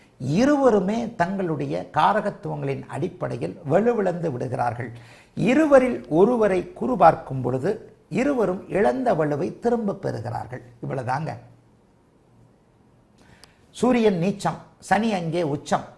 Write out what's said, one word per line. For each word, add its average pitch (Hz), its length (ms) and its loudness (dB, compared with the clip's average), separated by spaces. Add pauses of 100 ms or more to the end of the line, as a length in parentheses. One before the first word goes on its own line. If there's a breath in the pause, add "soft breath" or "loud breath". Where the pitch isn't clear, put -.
(180 loud breath)
இருவருமே 220 960 2
தங்களுடைய 170 800 -4
காரகத்துவங்களின் 156 960 -2
அடிப்படையில் 135 720 -6 (100)
வலுவிழந்து 185 600 0
விடுகிறார்கள். 123 640 -4 (420 loud breath)
இருவரில் 254 720 4
ஒருவரை 196 640 2
குரு 233 240 -4
பார்க்கும் 147 460 4
பொழுது, 131 520 -4 (140)
இருவரும் 214 600 0
இழந்த 233 460 2
வலுவை 151 440 -2
திரும்ப 226 340 0
பெறுகிறார்கள். 117 680 -8 (200)
இவ்வளவுதாங்க. 135 500 -4 (2500 soft breath)
சூரியன் 214 520 2
நீச்சம், 185 360 -2 (200)
சனி 214 340 0
அங்கே 170 300 -2
உச்சம். 156 420 -2 (140)